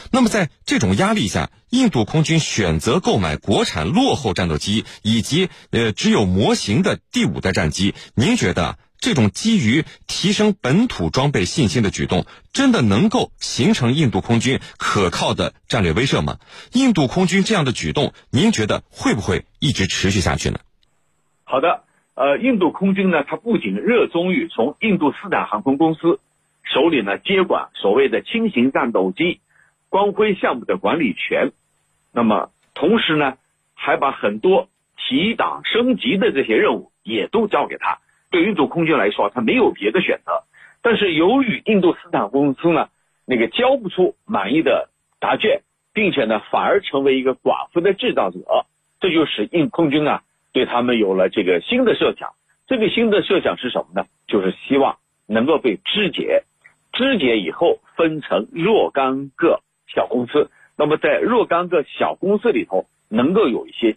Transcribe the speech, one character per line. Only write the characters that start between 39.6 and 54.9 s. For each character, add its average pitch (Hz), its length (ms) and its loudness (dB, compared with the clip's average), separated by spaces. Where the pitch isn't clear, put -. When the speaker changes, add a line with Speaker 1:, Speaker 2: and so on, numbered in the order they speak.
Speaker 2:
别 101 200 -4
的 95 100 0
选 - 240 -2
择。 - 180 -4
但 233 160 2
是 196 160 0
由 196 300 4
于 190 220 -2
印 214 140 2
度 170 140 4
斯 - 180 -12
坦 113 200 -2
公 139 240 2
司 170 140 0
呢， 147 200 0
那 127 140 -2
个 113 100 2
交 262 300 2
不 220 100 -8
出 180 280 0
满 101 300 -2
意 160 80 2
的 98 260 0
答 131 180 -2
卷， - 240 0
并 208 180 0
且 131 140 0
呢， 107 160 -2
反 104 120 0
而 139 180 2
成 139 220 -4
为 135 160 2
一 127 40 -4
个 131 120 0
寡 127 360 -2
妇 170 100 -2
的 190 120 2
制 208 200 -4
造 104 180 -2
者， 90 80 -14
这 190 120 0
就 156 140 2
使 - 260 -6
印 156 180 0
空 165 200 0
军 151 160 0
啊， 117 180 -2
对 127 140 0
他 120 160 -2
们 123 160 0
有 98 160 2
了 95 160 2
这 104 140 -2
个 87 180 2
新 247 240 0
的 220 100 2
设 180 240 0
想。 - 140 -14
这 262 100 -2
个 214 120 0
新 226 200 0
的 202 120 2
设 190 180 0
想 - 180 -2
是 123 120 -8
什 98 100 -4
么 - 140 -8
呢？ 92 120 -4
就 104 140 0
是 92 120 -2
希 135 100 2
望 135 200 2